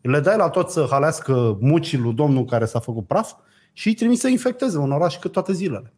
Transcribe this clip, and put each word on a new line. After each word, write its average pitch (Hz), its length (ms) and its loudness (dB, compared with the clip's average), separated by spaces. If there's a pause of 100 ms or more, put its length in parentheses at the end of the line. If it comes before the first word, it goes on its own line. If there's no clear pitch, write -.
le 131 200 0
dai 185 160 2
la 185 120 2
toți 180 240 -2
să 151 180 0
halească 135 680 0
mucii 147 380 2
lui 117 140 0
domnul 131 320 2
care 113 200 0
s-a 113 140 -4
făcut 113 280 -6
praf - 260 -2 (400)
și - 160 -4
îi 220 60 2
trimiți 233 260 2
să 269 80 0
infecteze 247 500 0
un 139 140 0
oraș 160 260 0
cât 185 140 -6
toate 190 200 -2
zilele. 175 460 -6